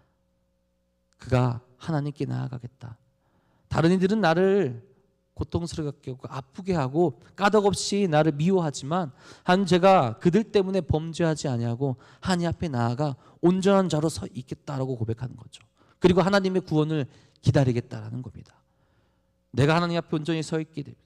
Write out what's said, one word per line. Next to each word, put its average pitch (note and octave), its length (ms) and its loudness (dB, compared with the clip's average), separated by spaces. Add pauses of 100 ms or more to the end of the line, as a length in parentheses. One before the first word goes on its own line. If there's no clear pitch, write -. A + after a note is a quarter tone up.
(1160)
그가 B2 440 0 (140)
하나님께 D3 500 -6
나아가겠다. B2 720 -10 (720)
다른 E3 240 2
이들은 F#3+ 300 2
나를 E3+ 680 0 (440)
고통스럽게 D#3 760 -8
하고 B2+ 180 -16
아프게 F3+ 440 -8
하고 D3 460 0 (160)
까닭 G3+ 300 2
없이 G3+ 420 0
나를 D#3 240 4
미워하지만 D#3+ 800 -2 (320)
한 F#3 220 2
제가 F3 540 4
그들 F3+ 260 2
때문에 F#3+ 340 0
범죄하지 D#3+ 680 -2
아니하고 A#2+ 480 -4 (240)
하나님 F3 260 -2
앞에 E3 220 -6
나아가 B2 480 -2 (240)
온전한 F#3 480 4
자로 D3+ 180 0
서 - 260 -8
있겠다라고 C3 640 -8
고백하는 A2+ 400 -6
거죠. - 260 -20 (380)
그리고 F3+ 220 6
하나님의 F#3+ 400 2
구원을 D#3 440 -2 (360)
기다리겠다라는 A#2+ 800 0
겁니다. - 400 -18 (920)
내가 C#3+ 240 2
하나님 E3+ 220 0
앞에 E3 180 -4
온전히 D#3+ 260 -2
서 D#3+ 160 -4
있게, D3 380 -10 (100)